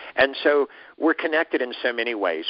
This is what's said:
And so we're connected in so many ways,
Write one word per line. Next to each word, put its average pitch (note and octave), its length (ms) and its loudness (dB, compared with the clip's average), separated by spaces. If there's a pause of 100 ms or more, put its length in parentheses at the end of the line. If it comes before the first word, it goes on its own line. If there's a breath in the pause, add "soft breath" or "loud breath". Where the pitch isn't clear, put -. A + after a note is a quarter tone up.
(140 loud breath)
And C3+ 300 2
so D3 240 4 (280 loud breath)
we're D#3+ 180 2
connected D#3+ 460 -2
in B2 120 -4 (100)
so B2 100 0
many A#2 220 -2
ways, F2 360 -2